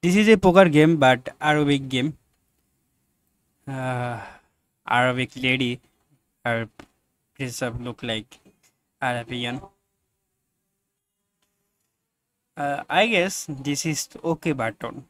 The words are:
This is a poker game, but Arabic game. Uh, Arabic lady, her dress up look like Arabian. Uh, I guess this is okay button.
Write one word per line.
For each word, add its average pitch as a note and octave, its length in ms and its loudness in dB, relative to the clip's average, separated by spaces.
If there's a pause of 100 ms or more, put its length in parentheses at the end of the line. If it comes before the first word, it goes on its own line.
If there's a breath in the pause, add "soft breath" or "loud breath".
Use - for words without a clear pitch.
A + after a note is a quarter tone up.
This F3 140 2
is G#3+ 120 4
a A3 80 10
poker F#3 320 6
game, D#3 280 6
but B2+ 320 4 (120)
Arabic C#3+ 480 0
game. C3 300 -4 (1500)
Uh, B2 520 -6 (640 loud breath)
Arabic B2 520 0
lady, B2+ 440 -2 (640)
her A2+ 240 -4 (680)
dress B2+ 260 -10
up A#2+ 180 -8
look A#2+ 220 -12
like A2 380 -10 (600)
Arabian. B2 600 -6 (3000)
Uh, C#3+ 340 -6
I G3 160 2
guess F#3+ 420 -2
this C#3 380 -6
is D#3 220 -4 (160)
okay D#3+ 260 -2
button. A#2 600 -6